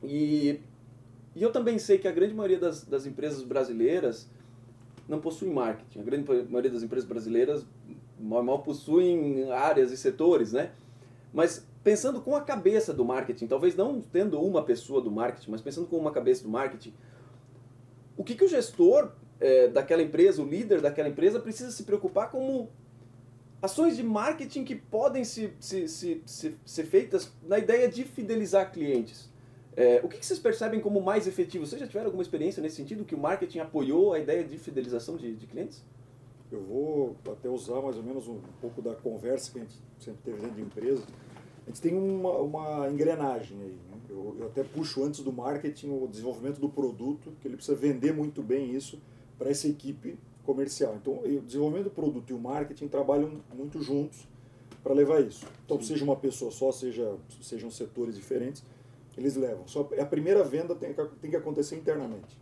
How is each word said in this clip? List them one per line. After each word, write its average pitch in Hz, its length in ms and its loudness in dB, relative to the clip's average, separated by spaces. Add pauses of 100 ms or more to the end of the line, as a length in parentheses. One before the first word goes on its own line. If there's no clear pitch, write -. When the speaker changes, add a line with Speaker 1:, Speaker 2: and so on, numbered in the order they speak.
Speaker 1:
E, 147 580 2 (760)
e 175 80 0
eu 233 80 4
também 233 260 2
sei 196 220 4
que 196 80 -2
a 185 40 0
grande 185 220 2
maioria 190 260 2
das, 165 260 -2
das 139 200 -4
empresas 143 380 -6
brasileiras 127 840 0 (800)
não 151 120 -2
possui 160 300 -4
marketing. 117 500 -2
A 104 40 -10
grande 139 220 -2 (240)
maioria 123 220 2
das 117 100 -2
empresas 117 260 -4
brasileiras 117 580 2 (540)
mal, 113 240 0
mal 139 200 0
possuem 151 880 2
áreas 131 400 4
e 131 60 -8
setores, 135 560 4
né? 143 180 0 (600)
Mas 165 340 2 (160)
pensando 240 380 4
com 277 140 0
a 294 60 0
cabeça 208 520 2
do 131 100 2
marketing, 120 440 -2
talvez 156 280 2
não 233 260 0
tendo 175 400 0
uma 175 220 2
pessoa 127 380 0
do 113 100 -4
marketing, 113 400 -4
mas 110 100 -8
pensando 165 260 -6
com 170 100 -2
uma 151 140 0
cabeça 127 320 2
do 110 60 -8
marketing, 117 440 -4 (1200)
o 202 80 -6
que 240 120 -6
que 381 100 6
o - 20 8
gestor, 254 640 6 (280)
é, 131 280 8
daquela 139 360 4
empresa, 151 380 6
o 139 60 0
líder 190 320 2
daquela 147 300 2
empresa, 202 300 4
precisa 226 320 -10
se - 120 -12
preocupar 202 460 0
como 262 400 -4 (920)
ações 302 360 2
de 247 60 -4
marketing 247 600 -2
que 254 120 -6
podem 247 480 0
se, 220 360 -6
se, 185 280 -4
se, 165 380 -6
se, - 380 -8
ser - 220 -6
feitas - 460 2 (100)
na 190 160 0
ideia 233 320 4
de 240 140 -6
fidelizar 202 680 0
clientes? 139 600 -2 (440)
É, 123 280 8
o 120 40 -2
que - 120 -8
que - 60 -12
vocês 370 120 -2
percebem 220 420 0
como 202 220 0
mais 202 240 2
efetivo? 180 400 -2
Vocês 240 160 -8
já 247 60 -8
tiveram 214 180 -6
alguma 185 160 -2
experiência 165 400 -4
nesse 156 140 -6
sentido, 147 280 -10
que - 120 -8
o - 20 -6
marketing 170 420 -2
apoiou 156 540 2
a 156 60 0
ideia 156 240 0
de 151 140 -10
fidelização 127 600 -6
de, 117 180 -8
de 113 120 -16
clientes? - 360 -12 (680)
Speaker 2:
Eu 107 100 -10
vou 135 540 -2 (120)
até 107 220 -8
usar 123 320 -4
mais 135 160 -4
ou 113 60 -10
menos 123 240 -8
um 113 120 -10 (220)
pouco 120 180 -10
da 113 140 -6
conversa 113 580 -4
que - 60 -12
a 120 40 -10
gente 110 140 -16 (220)
sempre - 260 -16
teve 113 140 -8
dentro 110 180 -8
de 107 60 -10
empresa. 110 400 -2 (640)
A - 40 -20
gente 117 120 -14
tem 170 160 0
uma, 190 360 0
uma 151 580 -2
engrenagem 143 680 0
aí, 95 120 -12 (180)
né? 101 80 -18 (120)
Eu, 101 320 -10
eu 113 40 -8
até 127 180 -4
puxo 147 400 -4
antes 143 180 -4
do 135 100 -4
marketing 143 580 -6
o 131 180 -4
desenvolvimento 120 520 -8
do 139 100 0
produto, 135 720 -4
que 147 60 -10
ele 123 80 -8
precisa - 200 -2
vender 143 380 2
muito 147 300 -4
bem 127 320 -2
isso - 260 -8 (380)
pra 127 100 -2
essa 147 180 0
equipe - 520 -6 (260)
comercial. 139 560 0
Então, 135 220 -4
o 143 180 0
desenvolvimento 147 440 -2
do 196 40 -2
produto 127 400 -4
e 131 40 -6
o 123 40 -6
marketing 143 500 -6
trabalham 143 540 0 (140)
muito 147 260 -8
juntos 143 460 -4 (560)
pra 139 100 2
levar 143 280 6
isso. - 260 -2 (180)
Então, 151 140 -2
Speaker 1:
Sim. - 80 -8
Speaker 2:
seja 147 160 -2
uma 139 140 2
pessoa 123 340 -4
só, 135 200 0
seja, 117 440 -4 (260)
sejam 113 300 -10
setores 117 420 -6
diferentes, 123 500 -6 (540)
eles 131 180 0
levam. 120 320 -4
Só 143 220 -4 (100)
a 143 60 0
primeira 175 380 4
venda 170 320 -2
tem 170 180 -8
que, 151 120 -4 (160)
tem 151 100 -8
que 165 60 0
acontecer 151 380 -2
internamente 143 680 -6